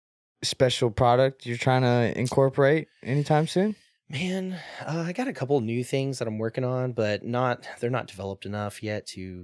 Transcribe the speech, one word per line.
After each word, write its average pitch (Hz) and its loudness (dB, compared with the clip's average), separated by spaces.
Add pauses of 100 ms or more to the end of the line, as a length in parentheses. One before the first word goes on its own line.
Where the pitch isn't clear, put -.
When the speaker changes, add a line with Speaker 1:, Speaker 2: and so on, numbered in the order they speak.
(420)
Speaker 1:
special 123 2
product 127 4
you're 120 -4
trying 127 4
to 120 4
incorporate 139 2 (140)
anytime 147 2
soon? 202 0 (340)
Speaker 2:
Man, 185 -4 (340)
uh, 165 -4
I 180 -4
got - -4
a - -4
couple 139 0
new 117 -2
things 135 -2
that 113 -4
I'm 110 -4
working 113 -4
on, 127 -2
but 107 0
not, 123 0 (140)
they're 117 -2
not 123 -2
developed 98 -10
enough 104 -6
yet 104 -6
to, - -12 (240)